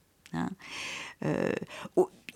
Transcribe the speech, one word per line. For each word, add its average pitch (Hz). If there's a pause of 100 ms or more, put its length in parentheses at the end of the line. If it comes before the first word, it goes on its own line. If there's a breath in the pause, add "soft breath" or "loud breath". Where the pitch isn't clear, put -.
(320)
hein. 82 (760 loud breath)
Euh, - (420 loud breath)
au-, - (260)